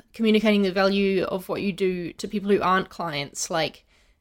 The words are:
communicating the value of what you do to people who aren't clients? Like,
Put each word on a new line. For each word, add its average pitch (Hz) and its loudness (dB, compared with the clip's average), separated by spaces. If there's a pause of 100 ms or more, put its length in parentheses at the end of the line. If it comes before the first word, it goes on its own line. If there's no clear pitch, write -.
(140)
communicating 214 4
the 190 2
value 196 2
of 190 -6
what - -6
you 196 -2
do 180 -4
to - -10
people 202 -4
who 196 2
aren't 185 0
clients? 147 -8
Like, 160 -4 (360)